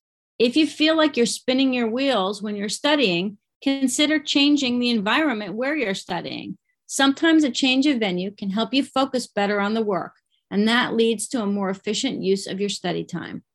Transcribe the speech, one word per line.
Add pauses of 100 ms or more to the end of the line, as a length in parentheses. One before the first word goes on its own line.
(380)
If
you
feel
like
you're
spinning
your
wheels
when
you're
studying, (240)
consider
changing
the
environment
where
you're
studying. (280)
Sometimes
a
change
of
venue
can
help
you
focus
better
on
the
work, (340)
and
that
leads
to
a
more
efficient
use
of
your
study
time. (100)